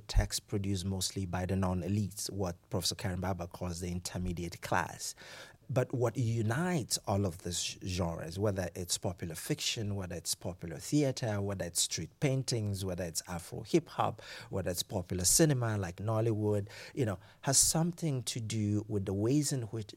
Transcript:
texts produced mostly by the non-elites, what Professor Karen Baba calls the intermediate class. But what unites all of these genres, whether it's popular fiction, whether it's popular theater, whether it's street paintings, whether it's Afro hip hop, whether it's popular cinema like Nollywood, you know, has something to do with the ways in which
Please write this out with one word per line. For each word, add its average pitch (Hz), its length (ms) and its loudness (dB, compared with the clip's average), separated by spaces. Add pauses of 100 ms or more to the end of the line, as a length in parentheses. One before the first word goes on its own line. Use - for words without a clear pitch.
texts - 340 2
produced 98 440 -2
mostly 95 420 -2
by 90 200 -2
the 95 100 2
non-elites, 92 760 0
what 92 260 -2 (140)
Professor 90 240 0
Karen 90 260 -2
Baba 90 260 -2
calls 90 340 -6
the 90 100 -2
intermediate 90 680 -4
class. - 540 -2 (560)
But 127 240 0
what 120 240 0
unites 117 880 0
all 101 180 4
of 87 180 -2
these - 440 -4
genres, 85 520 -2
whether 98 360 0
it's 90 240 -2
popular 87 360 -4
fiction, 104 640 -2
whether 90 180 -4
it's 82 200 -4
popular 85 420 -6
theater, 127 640 2
whether 98 240 -2
it's 87 160 -2
street - 300 -2 (100)
paintings, 117 640 0
whether 90 180 -2
it's 82 240 -4
Afro 87 360 -6
hip 160 260 4
hop, 104 320 0 (300)
whether 92 200 -2
it's 87 120 0
popular 90 420 -2
cinema 123 540 6
like 92 180 -2
Nollywood, 107 680 2 (280)
you 131 120 2
know, 95 120 0 (220)
has 139 160 2
something 160 680 4
to - 160 -4
do 104 480 2
with 101 180 0
the 98 80 2
ways 139 400 4
in 127 80 -2
which 107 340 -6